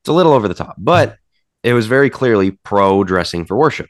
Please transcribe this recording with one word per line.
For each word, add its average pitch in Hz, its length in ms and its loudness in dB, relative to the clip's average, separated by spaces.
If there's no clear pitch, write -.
it's - 80 -16
a 151 40 -2
little 165 220 2
over 107 140 0
the 87 60 -4
top, - 220 -12
but 127 400 0
it 120 100 0
was 117 140 0
very 131 240 2
clearly 107 400 0
pro 98 540 0
dressing 87 420 -4
for 95 100 -6
worship. 147 340 -2